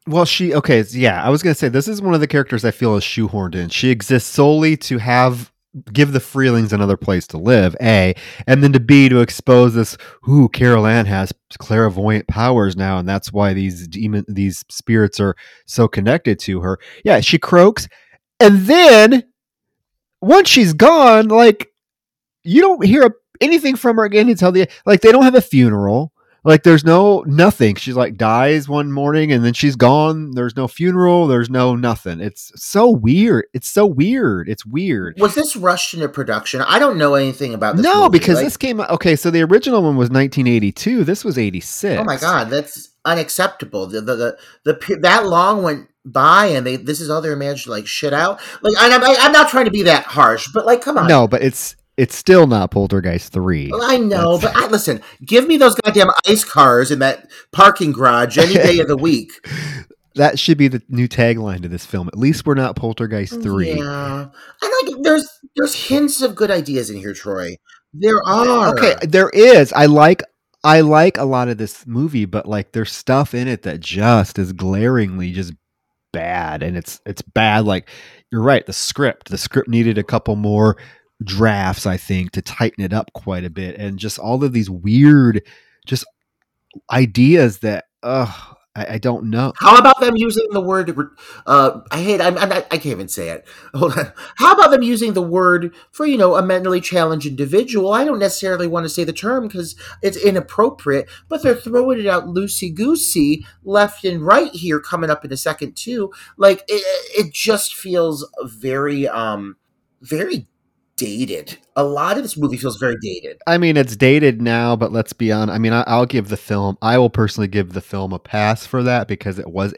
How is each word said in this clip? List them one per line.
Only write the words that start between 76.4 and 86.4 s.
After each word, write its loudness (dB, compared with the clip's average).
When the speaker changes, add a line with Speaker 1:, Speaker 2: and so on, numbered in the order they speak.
Speaker 1:
and -8
it's, -14
it's -14
bad. 0
Like, -4
you're -4
right, 0
the -14
script. -6
The -8
script -6
needed 0
a -4
couple -4
more 0
drafts, -2
I -4
think, -6
to -8
tighten -6
it -6
up -6
quite -10
a -12
bit, -12
and -12
just -12
all -4
of -2
these -4
weird, 4
just -8